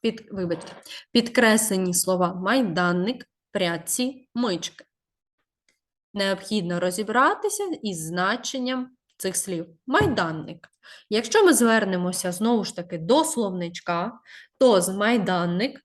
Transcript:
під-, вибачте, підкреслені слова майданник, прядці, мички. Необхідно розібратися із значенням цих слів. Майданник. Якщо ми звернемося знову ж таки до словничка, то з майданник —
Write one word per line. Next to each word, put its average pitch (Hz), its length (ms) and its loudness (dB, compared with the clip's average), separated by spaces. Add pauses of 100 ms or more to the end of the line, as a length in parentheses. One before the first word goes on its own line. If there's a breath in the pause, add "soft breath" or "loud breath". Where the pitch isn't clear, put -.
під-, 226 280 -4
вибачте, 175 420 -6 (400 loud breath)
підкреслені 220 800 2
слова 180 400 0
майданник, 185 920 0 (240)
прядці, 185 800 -4
мички. 233 500 -4 (1300)
Необхідно 190 680 -2
розібратися 240 840 0 (180)
із 170 240 -6
значенням 247 840 -4 (260)
цих 185 200 -4
слів. 175 300 -6 (200)
Майданник. 220 840 -2 (420 loud breath)
Якщо 233 340 2
ми 349 80 8
звернемося 190 800 2
знову 214 320 2
ж - 120 -8
таки 175 220 -8
до 226 260 4
словничка, 180 880 -4 (460 loud breath)
то 233 220 6
з 175 80 -2
майданник — 190 960 0